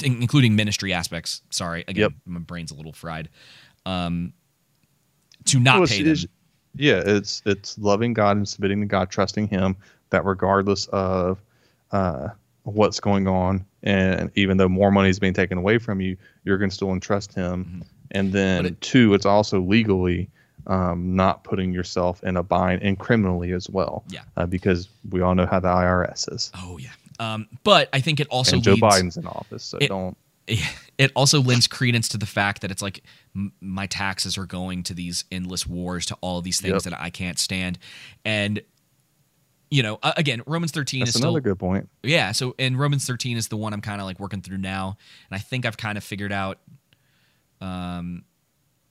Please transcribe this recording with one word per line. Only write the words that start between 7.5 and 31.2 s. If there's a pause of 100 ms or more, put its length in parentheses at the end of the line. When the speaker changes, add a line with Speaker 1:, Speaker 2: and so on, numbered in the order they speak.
Speaker 2:
loving
God
and
submitting
to
God,
trusting
Him, (340)
that
regardless
of, (480)
uh, (340)
what's
going
on, (180)
and
even
though
more
money
is
being
taken
away
from
you, (280)
you're
gonna
still
entrust
him.
Speaker 1:
Mm-hmm. (320)
Speaker 2:
And
then
Speaker 1:
But
it
Speaker 2:
two,
it's
also
legally, (380)
um,
not
putting
yourself
in
a
bind,
and
criminally
as
well.
Speaker 1:
Yeah. (140)
Speaker 2:
Uh,
because (220)
we
all
know
how
the
I
R
S
is.
Speaker 1:
Oh,
yeah. (280)
Um, (160)
but
I
think
it
also
Speaker 2:
And
Joe
Speaker 1:
leads
Speaker 2:
Biden's
in
office,
so
Speaker 1:
it,
Speaker 2:
don't. (160)
Speaker 1:
<laughs>
it
also